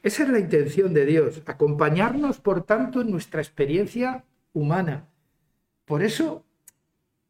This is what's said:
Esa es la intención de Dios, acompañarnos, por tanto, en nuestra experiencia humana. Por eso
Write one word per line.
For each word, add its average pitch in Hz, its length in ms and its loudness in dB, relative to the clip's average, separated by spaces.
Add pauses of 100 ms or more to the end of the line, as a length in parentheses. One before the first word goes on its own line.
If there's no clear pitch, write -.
Esa 214 200 -2
es 269 60 2
la 247 100 2
intención 165 560 0
de 139 120 4
Dios, 151 400 0
acompañarnos, 175 920 0
por 185 240 -2
tanto, 247 360 0
en 226 100 -2
nuestra 165 300 -6
experiencia 202 840 -2 (280)
humana. 156 560 -2 (760)
Por 151 180 -2
eso 294 420 -2 (840)